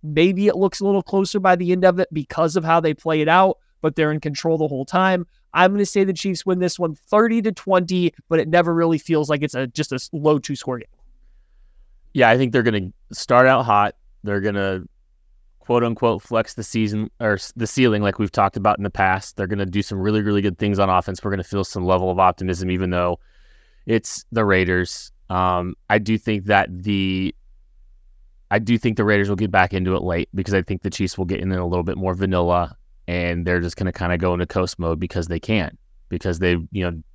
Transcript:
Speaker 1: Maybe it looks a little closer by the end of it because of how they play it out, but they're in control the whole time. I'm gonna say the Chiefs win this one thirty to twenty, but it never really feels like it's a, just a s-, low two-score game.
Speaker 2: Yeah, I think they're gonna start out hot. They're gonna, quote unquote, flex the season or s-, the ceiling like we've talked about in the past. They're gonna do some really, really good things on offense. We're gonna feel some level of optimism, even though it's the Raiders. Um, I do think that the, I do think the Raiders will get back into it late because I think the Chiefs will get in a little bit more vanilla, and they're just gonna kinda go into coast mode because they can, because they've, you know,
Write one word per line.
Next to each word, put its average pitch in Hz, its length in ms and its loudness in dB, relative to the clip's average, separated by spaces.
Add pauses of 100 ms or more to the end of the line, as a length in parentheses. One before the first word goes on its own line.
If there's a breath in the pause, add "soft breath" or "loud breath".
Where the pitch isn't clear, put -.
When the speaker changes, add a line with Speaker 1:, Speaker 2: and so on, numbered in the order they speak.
Speaker 1:
Maybe 175 420 2
it 196 80 4
looks 190 240 0
a 196 60 -4
little 196 180 2
closer 196 380 -2
by 185 160 4
the 180 160 0
end 185 120 2
of 180 140 4
it 185 140 0
because 156 420 -2
of 180 80 0
how 165 160 4
they 160 160 0
play 156 280 -2
it 151 60 0
out, 185 300 4 (220)
but 156 160 -2
they're 151 160 2
in 156 80 -4
control 160 360 -2
the 151 120 0
whole 135 160 -6
time. 185 420 0 (260)
I'm 185 200 4
gonna 202 120 0
say 196 200 0
the 190 80 0
Chiefs 180 340 -6
win 185 140 0
this 180 180 -2
one 160 160 -4
thirty 226 480 2
to 220 80 0
twenty, 180 640 0 (140)
but 160 100 2
it 156 100 0
never 170 240 2
really 165 260 2
feels 151 300 0
like 147 140 -2
it's 147 120 -4
a, 131 120 -4
just 147 240 -4
a 131 60 -4
s-, - 160 -10
low 151 260 2
two-score 127 400 -8
game. - 80 -18 (1300)
Speaker 2:
Yeah, 123 160 6
I 117 60 6
think 127 160 0
they're 123 100 4
gonna 104 300 -2 (200)
start 123 360 4
out 131 160 4
hot. 104 320 2 (260)
They're 101 180 -2
gonna, 98 440 -2 (760)
quote 120 240 0
unquote, 117 400 0
flex 117 320 -2
the 113 80 -10
season 107 560 -2
or 110 140 0
s-, - 240 -6
the 110 100 -4
ceiling 113 340 2
like 101 200 0
we've 101 100 -2
talked 98 260 0
about 104 220 2
in 101 60 -6
the 98 60 -4
past. 95 460 0
They're 95 120 -4
gonna 101 180 -4
do 95 160 -2
some 98 160 -6
really, 107 240 0
really 101 180 2
good 95 160 0
things 101 220 0
on 98 100 2
offense. 92 360 0
We're 101 80 -4
gonna 95 100 -2
feel 98 220 -4
some 92 200 -8
level 92 280 2
of 92 80 0
optimism, 92 500 0
even 92 200 -2
though 87 280 -2 (680)
it's - 440 -2
the 113 140 0
Raiders. 92 680 0 (200)
Um, 90 440 -2 (140)
I 107 100 4
do 107 180 -2
think 104 280 -4
that 101 260 2
the, 95 640 -2 (1160)
I 104 80 0
do 113 180 2
think 110 180 -2
the 110 80 0
Raiders 101 240 2
will 101 60 -2
get 98 160 -2
back 92 240 2
into 92 220 0
it - 80 -4
late 87 280 -4
because 98 220 -4
I 95 80 2
think 92 200 -6
the 98 80 -4
Chiefs - 280 -4
will 95 60 -4
get 87 160 -4
in 95 100 -4
a 90 160 -2
little 87 180 0
bit 90 120 -4
more 92 180 -2
vanilla, 87 600 0 (300)
and 87 400 -2
they're 90 140 2
just 85 160 -4
gonna 92 160 -2
kinda 87 260 -2
go 90 160 0
into 87 120 -2
coast - 320 -4
mode 82 200 -2
because 85 300 -6
they 85 120 -4
can, 104 360 -2 (320)
because 87 320 -4
they've, 87 220 0 (100)
you 90 160 -4
know, 82 120 -8 (140)